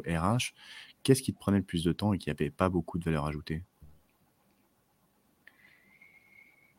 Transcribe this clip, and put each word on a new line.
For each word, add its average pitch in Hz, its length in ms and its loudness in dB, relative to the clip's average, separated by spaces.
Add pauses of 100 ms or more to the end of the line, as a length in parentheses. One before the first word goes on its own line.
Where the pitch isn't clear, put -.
R 85 300 2
H, - 160 -4 (500)
qu'est-ce 135 180 6
qui - 120 -4
te - 40 -20
prenait 98 220 2
le 92 40 0
plus 82 200 -2
de 85 100 4
temps 104 200 0
et 95 40 0
qui 76 140 -4
avait 71 180 -2
pas 92 200 2
beaucoup 87 280 -2
de 82 60 -4
valeur 76 240 0
ajoutée ? 76 340 -6 (3250)